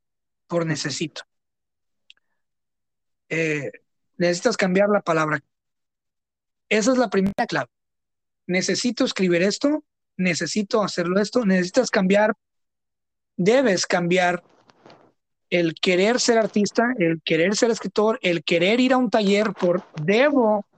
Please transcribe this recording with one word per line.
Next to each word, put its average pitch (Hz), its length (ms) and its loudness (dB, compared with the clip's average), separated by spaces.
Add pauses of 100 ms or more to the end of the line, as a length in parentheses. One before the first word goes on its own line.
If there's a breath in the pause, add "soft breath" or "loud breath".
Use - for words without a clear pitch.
(480)
por 170 180 -2
necesito". 151 560 -6 (2000)
Eh, 156 420 -4 (480)
necesitas 175 380 0
cambiar 190 340 2
la 202 120 2
palabra. 156 380 -2 (1300)
Esa 214 240 2
es 247 60 2
la 240 120 0
primera 196 380 0
clave. 143 200 -6 (800)
"Necesito 190 580 -2
escribir 175 380 0
esto, 285 420 0 (320)
necesito 185 680 -2
hacerlo 180 360 -2
esto", 214 260 -2
necesitas 190 440 0
cambiar, 202 440 2 (1040)
debes 208 500 2
cambiar 175 560 0 (1080)
el 170 240 0
querer 190 460 0
ser 233 180 2
artista, 208 460 0 (140)
el 165 260 0
querer 170 320 0
ser 233 140 2
escritor, 220 520 -2
el 170 200 -2
querer 185 380 0
ir 254 120 2
a 254 60 2
un 247 120 0
taller 208 480 0
por 175 260 0 (100)
"debo", 214 720 0 (120)